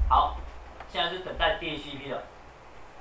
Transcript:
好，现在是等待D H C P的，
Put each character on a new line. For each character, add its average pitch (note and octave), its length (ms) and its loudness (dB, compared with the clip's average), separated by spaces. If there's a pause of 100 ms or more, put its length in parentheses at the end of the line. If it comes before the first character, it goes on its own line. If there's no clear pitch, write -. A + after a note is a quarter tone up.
好， - 260 6 (540)
现 F#3 120 -2
在 F3+ 80 2
是 F3+ 100 -4
等 - 180 -6
待 E3 220 4
D E3 160 -4
H - 160 -10
C C#3 60 -8
P C#3 120 -8
的， - 140 -4 (760)